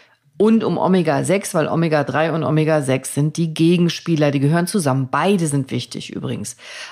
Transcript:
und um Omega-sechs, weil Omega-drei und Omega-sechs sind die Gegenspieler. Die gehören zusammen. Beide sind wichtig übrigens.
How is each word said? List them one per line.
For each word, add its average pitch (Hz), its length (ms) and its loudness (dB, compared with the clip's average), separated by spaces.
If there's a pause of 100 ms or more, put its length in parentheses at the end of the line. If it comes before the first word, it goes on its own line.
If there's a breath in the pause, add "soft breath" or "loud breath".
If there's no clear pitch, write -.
(380 loud breath)
und 220 260 4
um 165 140 0
Omega-sechs, 165 760 0
weil 156 140 0
Omega-drei 156 640 0
und 160 100 -2
Omega-sechs 151 720 0
sind 147 220 0
die 165 180 -2
Gegenspieler. 165 760 2
Die 139 100 0
gehören 165 260 2
zusammen. 135 440 0
Beide 170 360 2
sind 139 240 -2
wichtig - 420 -8
übrigens. 123 440 -8 (360 loud breath)